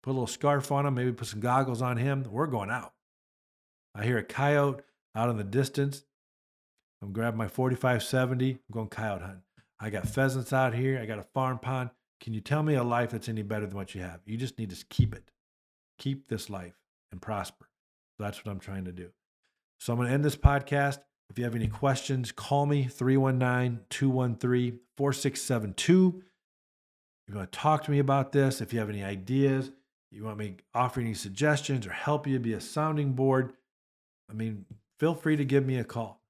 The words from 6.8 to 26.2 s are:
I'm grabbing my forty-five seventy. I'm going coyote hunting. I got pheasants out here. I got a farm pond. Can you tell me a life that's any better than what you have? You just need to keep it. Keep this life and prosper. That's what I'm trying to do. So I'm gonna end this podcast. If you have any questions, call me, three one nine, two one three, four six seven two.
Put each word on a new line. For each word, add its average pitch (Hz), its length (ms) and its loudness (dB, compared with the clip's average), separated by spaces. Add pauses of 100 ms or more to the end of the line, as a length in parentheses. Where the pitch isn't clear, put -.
I'm 101 100 -10
grabbing 113 260 -2
my 110 100 -2
forty-five 127 540 2
seventy. 127 500 0
I'm - 200 -12
going 110 160 -6
coyote 104 340 -6
hunting. 92 200 -14 (360)
I 107 120 -6
got 101 180 -4
pheasants 131 440 0
out 131 220 2
here. 131 260 0
I 110 60 -6
got 107 120 -6
a 101 40 -10
farm 131 360 -2
pond. 127 320 -4 (300)
Can 110 140 -8
you 107 60 -4
tell 151 220 0
me 151 120 2
a 123 100 2
life 120 260 2
that's 110 180 -6
any 110 140 -4
better 107 240 -4
than 95 100 -8
what 95 180 -8
you 92 80 -6
have? 87 240 -10
You 107 100 -6
just 127 220 -6
need 107 120 -6
to 85 200 -14
keep - 240 2
it. - 160 -20 (680)
Keep 139 300 -6
this 107 220 -6
life 90 240 -10 (360)
and 92 100 -14
prosper. - 480 -8 (500)
That's 104 260 -8
what 107 80 -6
I'm 95 80 -8
trying 98 240 -8
to 90 80 -10
do. 87 180 -14 (680)
So - 120 -4
I'm 117 60 0
gonna 123 120 0
end 143 140 2
this 143 120 2
podcast. 139 640 4 (320)
If - 80 -10
you 120 60 -2
have 117 100 -2
any 110 140 0
questions, 131 640 0
call 143 340 0
me, 143 180 2
three 127 320 2
one 135 220 4
nine, 123 500 2
two 135 220 2
one 123 260 0
three, 123 380 2 (220)
four 139 160 2
six - 280 -2
seven 107 340 -2
two. 185 480 6 (1040)